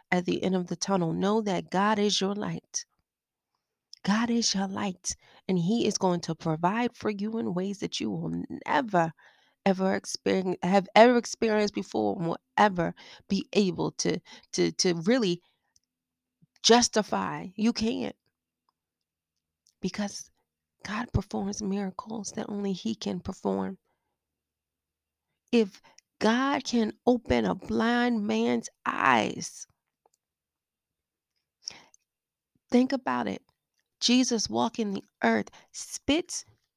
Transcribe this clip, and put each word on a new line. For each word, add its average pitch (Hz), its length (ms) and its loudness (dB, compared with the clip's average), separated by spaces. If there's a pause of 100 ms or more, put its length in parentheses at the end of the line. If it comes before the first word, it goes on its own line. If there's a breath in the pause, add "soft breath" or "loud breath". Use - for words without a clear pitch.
(120 loud breath)
at 180 140 0
the 180 180 0
end 185 120 0
of 175 120 -2
the 175 80 -6
tunnel. 170 380 0
Know 202 280 0
that 175 280 -4
God 208 300 2
is 208 200 2
your 202 140 0
light. 196 520 -8 (1160)
God 226 260 2
is 233 240 0
your 196 140 -2
light, 202 480 -6 (320 soft breath)
and 190 100 2
he 196 280 2
is 202 120 0
going 175 240 0
to 165 140 -6
provide 185 600 -2
for - 140 -4
you 214 280 -4
in 226 160 -4
ways 190 260 -4
that - 220 -6
you - 80 -4
will 165 340 -4 (220)
never, 202 480 0 (520 soft breath)
ever 190 300 2
experience, 190 680 -2
have 190 320 4
ever 240 200 10
experienced 214 600 0
before 208 420 -2
and 165 100 -4
will - 120 -4 (180)
ever 185 380 2 (340 loud breath)
be 196 240 -2
able 170 380 2
to, 170 280 -2 (340 loud breath)
to, 175 200 2
to 180 220 2 (100)
really 208 360 2 (1200)
justify. 196 920 2
You 220 160 0
can't. 233 440 -4 (1600)
Because - 520 -8 (540)
God 220 260 -8
performs 202 500 -2
miracles 202 760 -6
that 214 100 -4
only 202 240 -4
he 214 240 -4
can 196 240 -6
perform. 190 580 -4 (1700)
If 220 300 2 (380 soft breath)
God 262 440 2
can 226 300 0 (120)
open 240 380 2
a 190 100 2
blind 226 720 0
man's 226 440 0 (160)
eyes, - 840 0 (3000 loud breath)
think 254 220 4
about 127 340 -2
it. - 140 -6 (580)
Jesus 240 500 2
walking 226 440 -2
the - 100 -8 (180)
earth, 226 280 0 (240 loud breath)
spits - 720 -4 (320)